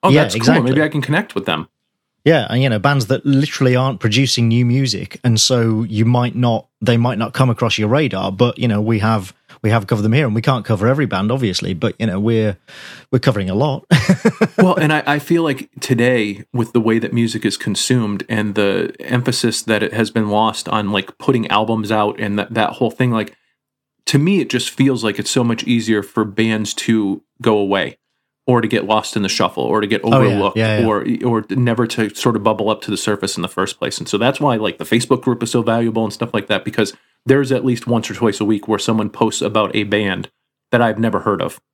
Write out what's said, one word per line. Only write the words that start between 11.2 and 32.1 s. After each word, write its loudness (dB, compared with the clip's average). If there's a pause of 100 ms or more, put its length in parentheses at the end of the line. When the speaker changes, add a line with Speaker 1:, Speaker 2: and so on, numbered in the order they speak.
Speaker 2:
obviously, -2
but, -4
you -2
know, -2
we're, 0 (500)
we're 2
covering 0
a -2
lot. -2
<laughs> 6 (640)
Speaker 1:
Well, 4
and 0
I, 0
I 2
feel 0
like -4
today, 0 (100)
with -2
the 4
way 2
that -6
music -2
is -2
consumed -2
and -2
the 0
emphasis -2
that 0
it -4
has -2
been -2
lost 0
on, -2
like, -4
putting 0
albums 0
out 0
and -4
that, -6
that 0
whole 0
thing, 0
like, -4 (680)
to 4
me, 2
it -4
just -4
feels 0
like -2
it's -6
so 2
much -2
easier 0
for -2
bands -2
to 0 (180)
go 2
away -2 (500)
or 4
to -2
get 0
lost -2
in -2
the -2
shuffle -2
or 0
to -2
get -2
Speaker 2:
Oh, 0
yeah. 4
Speaker 1:
overlooked 2
Speaker 2:
Yeah, 0
yeah. 2
Speaker 1:
or, 0 (200)
or 0
never 0
to -4